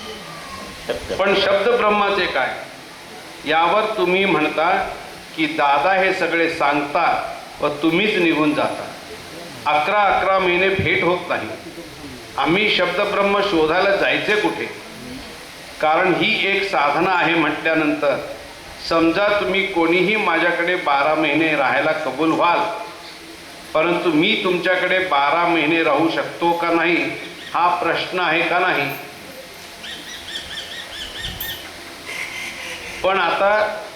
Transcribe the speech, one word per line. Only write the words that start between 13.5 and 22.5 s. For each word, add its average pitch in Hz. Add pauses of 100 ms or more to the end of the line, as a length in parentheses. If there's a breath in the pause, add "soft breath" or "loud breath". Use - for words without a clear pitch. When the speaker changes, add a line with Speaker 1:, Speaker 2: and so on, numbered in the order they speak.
Speaker 2:
जायचे 151
कुठे? 160 (1160)
कारण 165
ही 196
एक 196
साधना 156
आहे 170
म्हटल्यानंतर, 151 (720)
समजा 165
तुम्ही 196
कोणीही 175
माझ्याकडे 170
बारा 151
महिने 156
राहायला 139
कबूल 156
व्हाल, 160 (1160)